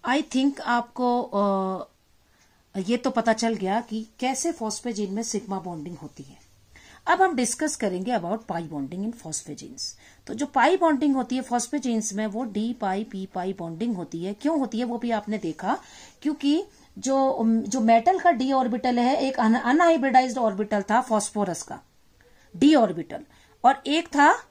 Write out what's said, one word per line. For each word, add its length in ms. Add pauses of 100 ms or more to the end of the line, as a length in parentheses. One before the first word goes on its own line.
I 140
think 380
आपको, 600
अ, 640 (880)
ये 200
तो 120
पता 240
चल 200
गया 280
कि 260 (120)
कैसे 320
फॉस्फेजीन 640
में 100
सिग्मा 360
बॉन्डिंग 380
होती 260
है। 140 (720)
अब 140
हम 140
डिस्कस 400
करेंगे 360
about 280 (120)
pi 180
bonding 300
in 120
phosphagenes। 840 (300)
तो 60
जो 120
पाई 320
बॉन्डिंग 380
होती 200
है 60
फॉस्फेजीन्स 720
में 140
वो 160
डी 300
पाई 300
पी 220
पाई 280
बॉन्डिंग 420
होती 280
है। 100
क्यों 260
होती 200
है 60
वो 120
भी 140
आपने 260
देखा, 400 (440)
क्योंकि 420 (340)
जो, 400 (240)
जो 180
मेटल 400
का 100
d 220
ऑर्बिटल 480
है, 160
एक 200
un-, 260
अनहाइब्रिडाइज्ड 760
ऑर्बिटल 440
था 200
फास्फोरस 640
का 160 (760)
d 180
ऑर्बिटल, 480 (400)
और 240
एक 200
था 260 (180)